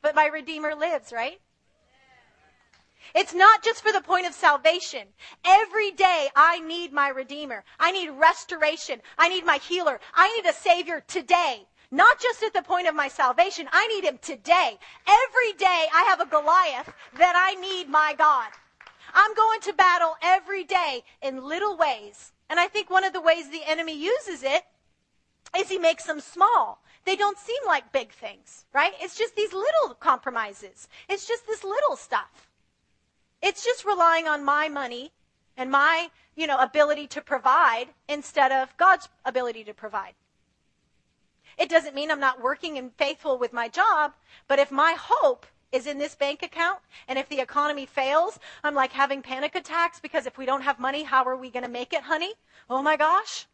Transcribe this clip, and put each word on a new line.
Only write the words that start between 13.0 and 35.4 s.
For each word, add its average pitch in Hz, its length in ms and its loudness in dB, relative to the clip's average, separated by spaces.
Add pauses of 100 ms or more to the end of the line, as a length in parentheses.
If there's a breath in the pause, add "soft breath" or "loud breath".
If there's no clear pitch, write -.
salvation. 285 640 0
I 392 160 2
need 415 160 -6
him 285 180 -2
today. 302 560 0 (300 loud breath)
Every 480 500 4
day 359 340 2
I 339 140 4
have 370 140 2
a 339 60 0
Goliath 302 680 0 (240 loud breath)
that 349 200 4
I 381 240 2
need 370 280 -8
my 302 280 2
God. 285 340 2 (640 loud breath)
I'm 427 200 6
going 440 280 2
to 403 100 -6
battle 349 500 4
every 370 420 0
day 294 400 -4 (180 soft breath)
in 262 200 -8
little 359 340 -6
ways. 226 560 -4 (180)
And 311 100 -2
I 359 80 2
think 415 220 -8
one 370 140 2
of 381 80 -2
the 370 80 -6
ways 320 300 0
the 311 160 -12
enemy 320 300 -6
uses 381 460 -6
it 269 220 -2 (920)
is 381 120 -2
he 370 100 -6
makes 339 260 0
them 311 160 -8
small. 349 640 -2 (220 soft breath)
They 381 120 -2
don't 403 220 -2
seem 494 280 -8
like 302 260 -2
big 240 200 -4
things, - 600 -20
right? 311 280 0
It's 359 160 -14
just 466 180 -6
these 415 180 -4
little 480 460 -2
compromises. 226 880 -6 (200 loud breath)
It's 392 180 -8
just 466 200 -6
this 427 180 -8
little 427 320 -2
stuff. - 520 -8 (920)
It's 392 240 -4
just 494 200 -4
relying 339 420 2
on 294 180 -2
my 294 240 0
money 269 440 -10 (440)